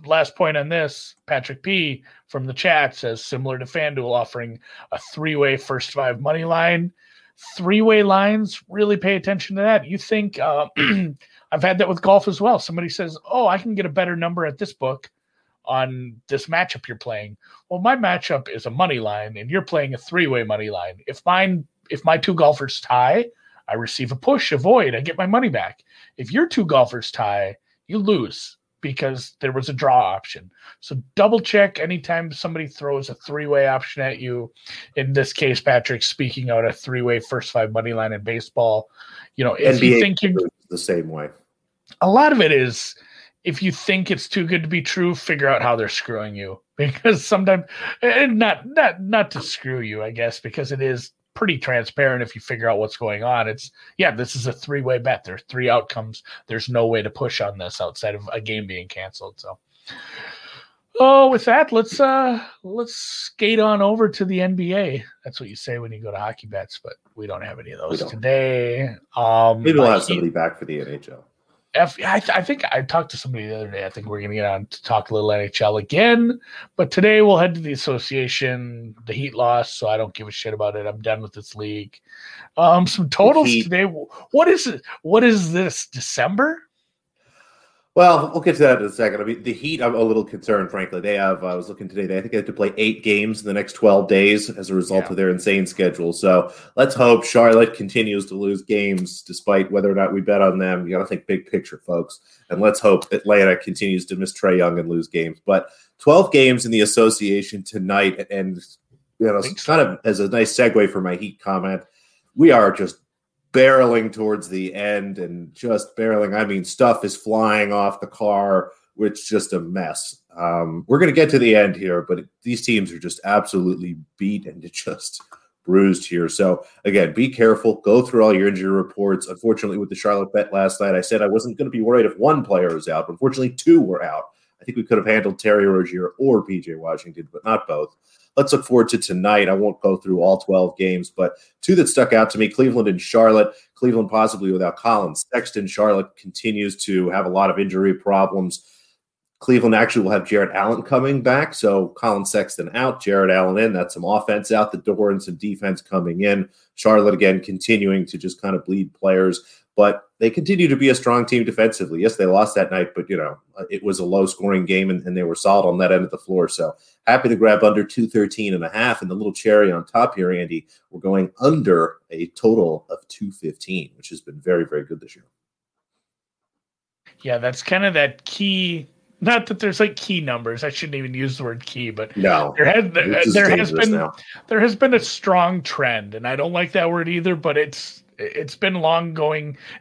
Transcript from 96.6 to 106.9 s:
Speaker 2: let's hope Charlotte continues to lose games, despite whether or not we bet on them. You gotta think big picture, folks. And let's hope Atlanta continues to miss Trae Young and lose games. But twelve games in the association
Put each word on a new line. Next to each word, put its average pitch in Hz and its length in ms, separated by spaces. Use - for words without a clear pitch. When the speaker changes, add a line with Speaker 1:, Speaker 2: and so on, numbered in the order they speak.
Speaker 2:
let's - 180
hope 120 300
Charlotte 117 500
continues 101 520
to 95 100
lose 98 280
games, 98 580
despite 95 500
whether 98 180
or 95 60
not 98 160
we 98 80
bet 98 220
on 95 180
them. 92 260
You 90 120
gotta 92 100
think - 180
big 95 240
picture, - 380
folks. 85 320
And 90 100
let's 104 220
hope 101 320
Atlanta 98 420
continues 92 520
to 92 100
miss 95 160
Trae 90 240
Young 87 200
and 82 120
lose 85 180
games. 82 380
But 95 240
twelve 156 360
games 127 320
in 117 80
the 107 80
association 104 800